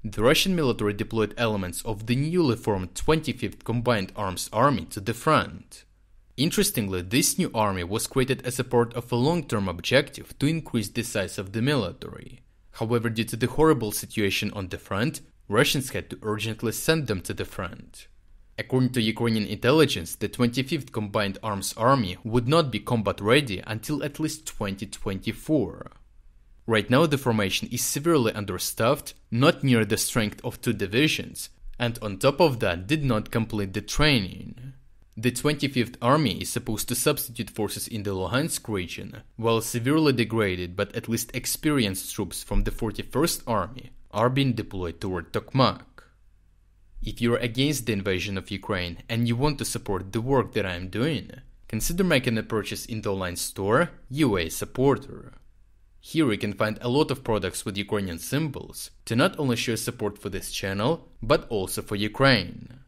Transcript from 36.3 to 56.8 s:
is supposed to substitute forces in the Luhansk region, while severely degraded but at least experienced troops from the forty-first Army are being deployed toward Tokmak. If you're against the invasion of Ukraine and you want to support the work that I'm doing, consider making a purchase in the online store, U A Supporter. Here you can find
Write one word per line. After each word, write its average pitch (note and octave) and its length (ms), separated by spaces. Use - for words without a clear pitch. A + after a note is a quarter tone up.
is - 100
supposed - 380
to B2 60
substitute B2 560
forces G#2 380
in G#2 160
the G2+ 80
Luhansk G2 560
region, G2 560
while A2+ 260
severely C#3 520
degraded G2 640
but G2+ 180
at A2+ 140
least A2+ 260
experienced B2+ 800
troops - 300
from - 180
the - 80
forty-first - 760
Army A2+ 460
are A2+ 180
being C3+ 220
deployed G2 480
toward F#2 320
Tokmak. A2+ 500
If A2 180
you're A#2 180
against B2 480
the A2+ 60
invasion F#2+ 460
of F2+ 140
Ukraine F2+ 460
and A#2 180
you A#2 80
want D3 240
to A#2+ 60
support F#2+ 480
the A2+ 80
work B2 320
that G2+ 120
I'm F2+ 260
doing, A2+ 420
consider E3+ 380
making B2+ 340
a A2 60
purchase G#2+ 420
in A2 160
the G2+ 100
online F#2 220
store, A2+ 560
U B2+ 280
A D#2+ 100
Supporter. - 840
Here D3+ 280
you G2+ 40
can G#2 180
find G#2+ 260